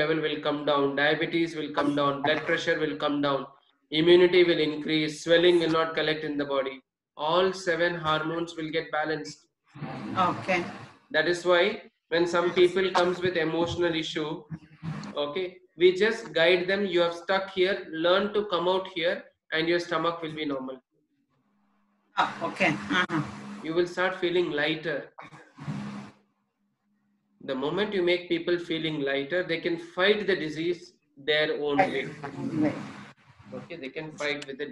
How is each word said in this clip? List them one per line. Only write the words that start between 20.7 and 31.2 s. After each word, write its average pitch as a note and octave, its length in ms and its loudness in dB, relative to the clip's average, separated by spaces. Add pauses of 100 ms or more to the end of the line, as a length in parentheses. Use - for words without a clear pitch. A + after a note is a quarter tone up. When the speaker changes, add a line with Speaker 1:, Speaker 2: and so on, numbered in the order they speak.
Speaker 2:
Ah, F#3 140 0 (220)
okay. F3 200 2 (280)
Uh-huh. E3 220 -2 (460)
Speaker 1:
You D#3+ 60 -6
will F3 120 2 (120)
start F#3 180 0 (100)
feeling F3 240 0 (120)
lighter. D#3 380 -2 (2500)
The C3+ 40 -2
moment E3+ 420 -2
you F3+ 100 2
make F3 220 2
people E3+ 300 0 (100)
feeling D#3+ 320 -4
lighter, C#3 380 -2 (120)
they E3 160 -2
can E3+ 100 -2 (160)
fight G3+ 380 2
the F#3 100 2
disease D#3 400 -4 (480)